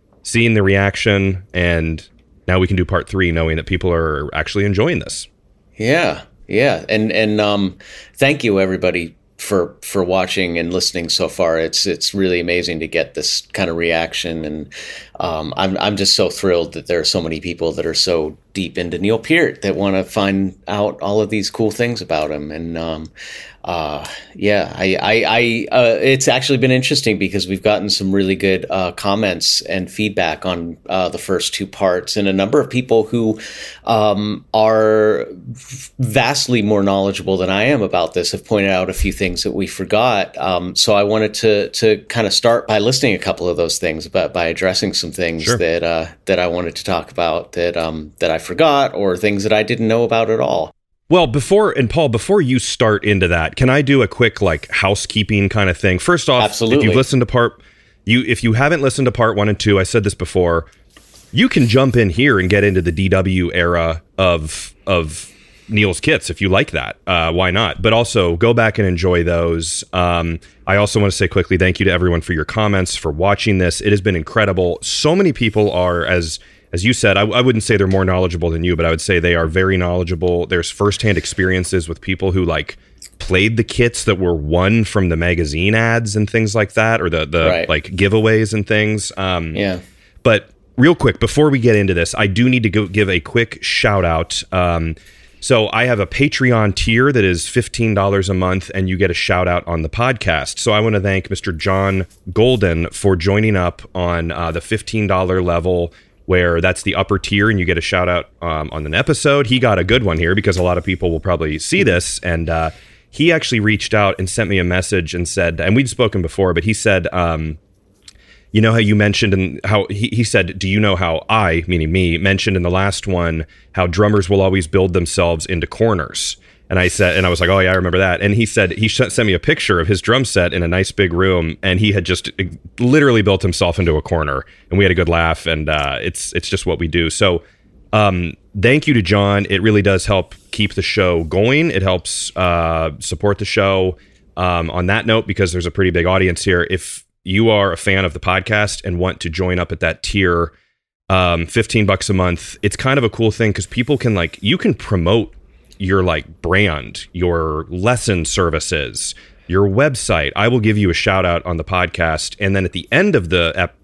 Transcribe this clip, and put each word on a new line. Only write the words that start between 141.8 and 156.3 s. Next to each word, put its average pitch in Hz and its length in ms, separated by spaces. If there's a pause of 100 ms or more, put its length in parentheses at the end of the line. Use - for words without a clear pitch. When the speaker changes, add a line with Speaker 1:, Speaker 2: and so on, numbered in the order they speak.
Speaker 1:
helps, - 540
uh, 82 640
support 101 400
the 104 80
show. 95 500 (400)
Um, 87 340
on 90 160
that 107 200
note, 113 200
because 95 260
there's 87 140
a 85 40
pretty 92 200
big 85 140
audience 92 400
here, 87 260
if - 340 (200)
you 104 260
are 101 200
a 82 60
fan 95 280
of 80 100
the - 40
podcast 101 640
and 90 140
want 90 220
to 87 100
join 90 300
up 87 100
at 82 80
that 82 240
tier, 87 500 (560)
um, 87 380
fifteen 110 400
bucks 98 240
a 98 40
month, 90 480
it's 101 120
kind 135 240
of 123 60
a 107 60
cool 113 200
thing 107 220
'cause - 140
people 127 300
can, 120 160
like, 85 280
you 139 180
can 185 160
promote 95 580 (460)
your, 95 240
like, 80 400